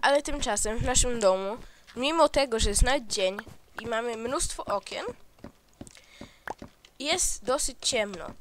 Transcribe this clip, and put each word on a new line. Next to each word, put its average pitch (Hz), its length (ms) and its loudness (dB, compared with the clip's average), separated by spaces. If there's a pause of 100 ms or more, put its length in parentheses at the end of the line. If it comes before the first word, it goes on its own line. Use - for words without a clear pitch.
ale 285 200 6
tymczasem 240 560 -2
w 240 40 0
naszym 247 380 2
domu, 196 360 4 (400)
mimo 302 320 4
tego, 254 320 0
że 220 80 2
jest 202 140 4
nawet 254 240 2
dzień 196 300 -2 (440)
i 220 60 0
mamy 233 300 -4
mnóstwo 247 480 -4
okien, 202 420 -6 (1900)
jest 311 460 -2
dosyć 269 360 -2
ciemno. 202 460 -2 (140)